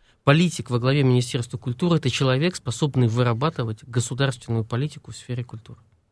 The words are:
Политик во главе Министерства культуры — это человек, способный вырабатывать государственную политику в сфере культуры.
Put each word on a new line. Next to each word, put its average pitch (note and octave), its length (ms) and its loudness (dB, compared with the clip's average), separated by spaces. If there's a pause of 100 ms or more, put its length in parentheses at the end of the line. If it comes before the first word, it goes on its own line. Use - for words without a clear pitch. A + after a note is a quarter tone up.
(240)
Политик D#3 460 2
во B2 100 0
главе C3+ 240 2
Министерства B2 540 0
культуры — E3 400 0
это C3+ 120 0
человек, C#3 460 0
способный B2+ 540 0
вырабатывать A#2+ 760 -2
государственную A#2+ 800 -2
политику A#2+ 480 -6
в - 60 -16
сфере B2 260 -8
культуры. - 360 -16 (320)